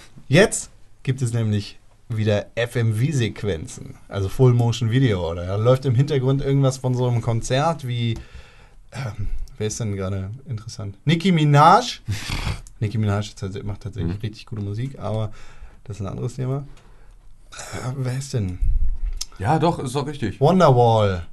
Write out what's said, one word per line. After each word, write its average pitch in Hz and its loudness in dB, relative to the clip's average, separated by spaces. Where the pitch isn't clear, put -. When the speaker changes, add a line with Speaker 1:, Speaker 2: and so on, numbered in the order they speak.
Speaker 1:
Jetzt 190 4
gibt 135 -2
es 117 -2
nämlich 107 -2
wieder 107 0
F-M-V-Sequenzen, 113 -2
also 95 -4
Full 123 6
Motion 117 2
Video. 107 2
Oder 87 -6
da 95 -2
läuft 127 4
im 131 2
Hintergrund 135 2
irgendwas 139 2
von 127 -2
so 123 0
einem 120 0
Konzert 127 -2
wie, 120 -2
ähm, 107 -6
wer 107 -4
ist 104 -6
denn 104 -4
gerade 95 -4
interessant? 107 -10
Nicki 165 2
Minaj. 156 6
<laughs> - -6
Nicki 110 -4
Minaj 104 0
ist - -18
tats-, 98 -8
macht 101 -8
tatsächlich 92 -4
Speaker 2:
Mhm. 104 -8
Speaker 1:
richtig 107 -8
gute 107 -8
Musik, 110 -8
aber 107 -4
das 101 -12
ist - -10
ein 95 -6
anderes 123 -8
Thema. 135 -6
Äh, - -10
wer 127 -4
ist - -10
denn? 95 -4
Speaker 2:
Ja, 131 2
doch, 160 2
ist 123 -6
doch 143 -2
richtig. 143 -4
Speaker 1:
Wonderwall. 120 6